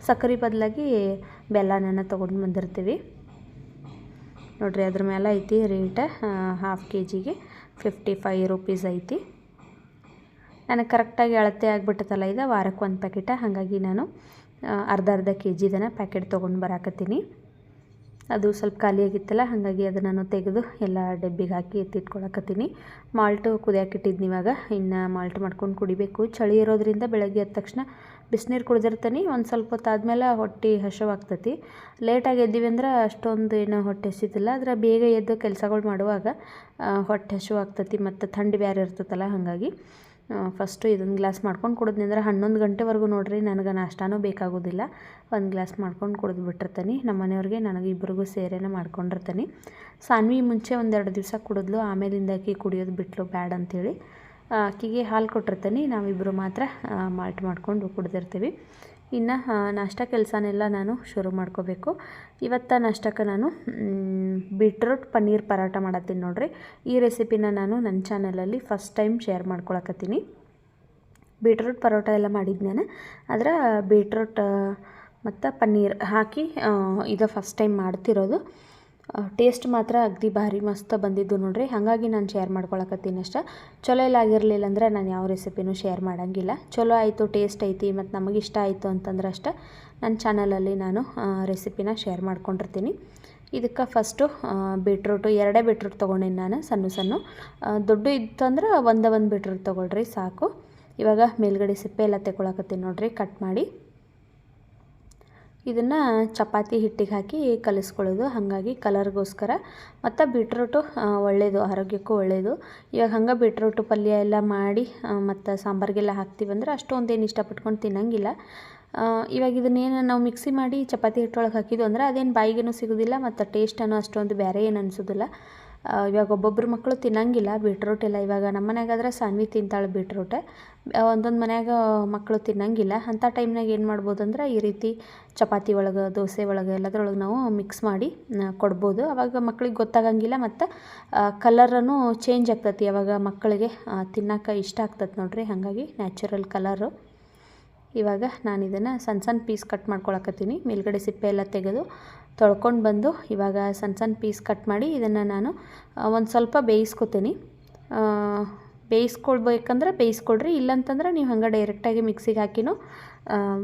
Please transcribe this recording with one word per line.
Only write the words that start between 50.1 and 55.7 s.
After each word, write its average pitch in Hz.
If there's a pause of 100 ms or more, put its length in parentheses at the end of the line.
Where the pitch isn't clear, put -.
ಮುಂಚೆ 240
ಒಂದೆರಡು 214
ದಿವಸ 196
ಕುಡಿದ್ಲು, 196
ಆಮೇಲಿಂದ 196
ಆಕಿ 196
ಕುಡಿಯೋದು 185
ಬಿಟ್ಲು, 185
ಬ್ಯಾಡ 180
ಅಂಥೇಳಿ. 180 (500)
ಆ, 214
ಆಕಿಗೆ 220
ಹಾಲು 220
ಕೊಟ್ಟಿರ್ತೀನಿ, 214